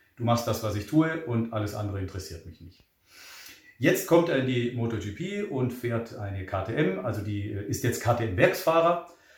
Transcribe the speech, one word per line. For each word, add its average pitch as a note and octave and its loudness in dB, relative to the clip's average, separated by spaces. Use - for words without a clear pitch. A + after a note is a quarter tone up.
„Du A#2+ -8
machst A#2 2
das, A2 -2
was G#2 -2
ich G2+ -4
tue D#3+ 2
und A#2 0
alles G#2+ -2
andere G2 -4
interessiert F2 -10
mich E2+ -18
nicht.“ - -20
Jetzt E3+ 4
kommt E3 6
er C#3 2
in B2+ 2
die A#2+ 0
Moto A2+ 0
G G2 -4
P G3+ -4
und B2+ -2
fährt A#2 -4
eine G2 -6
K F#2+ -2
T A2 -6
M, F#3 0
also G2+ -2
die, G#2 -4
äh, G2 -6
ist - -4
jetzt - 0
K-T-M-Werksfahrer. D#3+ 2